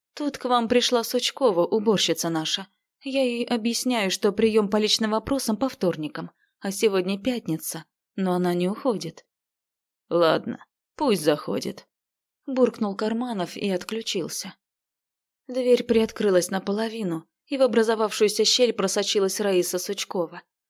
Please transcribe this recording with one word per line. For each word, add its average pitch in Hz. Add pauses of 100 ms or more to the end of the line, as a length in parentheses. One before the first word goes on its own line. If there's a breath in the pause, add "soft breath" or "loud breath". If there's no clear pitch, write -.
(140)
«Тут 294
к -
вам 240
пришла 240
Сучкова, 220
уборщица 185
наша. 165 (340)
Я 269
ей 240
объясняю, 233
что 202
приём 214
по 214
личным 214
вопросам 220
по 269
вторникам, 160 (280)
а 196
сегодня 196
пятница, 175 (320)
но 185
она 180
не 175
уходит». 202 (840)
«Ладно, 160 (300)
пусть 208
заходит», - (580)
буркнул 240
Карманов 220
и 202
отключился. 185 (920)
Дверь 247
приоткрылась 214
наполовину, 202 (200)
и 285
в 254
образовавшуюся 220
щель 240
просочилась 190
Раиса 180
Сучкова, 175 (280)